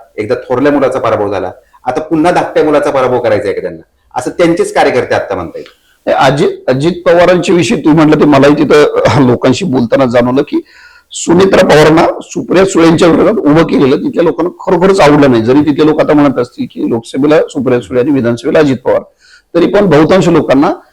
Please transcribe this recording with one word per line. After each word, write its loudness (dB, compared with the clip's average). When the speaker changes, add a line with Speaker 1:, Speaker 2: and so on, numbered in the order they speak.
Speaker 1:
एकदा -4
थोरल्या -2
मुलाचा -2
पराभव -2
झाला, -6
आता -6
पुन्हा -2
धाकट्या -2
मुलाचा 0
पराभव -2
करायचा -2
आहे -4
का -8
त्यांना, -10
असं -6
त्यांचेच 0
कार्यकर्ते 0
आता -4
म्हणतायत. -10
Speaker 2:
नाही, 0
अजित, 0
अजित 0
पवारांच्या 2
विषयी -2
तू 4
म्हटलं 4
ते 2
मलाही 4
तिथं 2
लोकांशी 0
बोलताना -2
जाणवलं 0
की -6
सुनेत्रा 2
पवारांना 4
सुप्रिया -2
सुळेंच्या 2
विरोधात 2
उभं 2
केलेलं 0
तिथल्या -4
लोकांना -4
खरोखरच 0
आवडलं 4
नाही. 0
जरी 2
तिथले 0
लोक 0
आता 0
म्हणत 0
असतील -8
की -8
लोकसभेला -2
सुप्रिया -4
सुळे -4
आणि -2
विधानसभेला -2
अजित 0
पवार, -2
तरी 2
पण 0
बहुतांश 2
लोकांना 0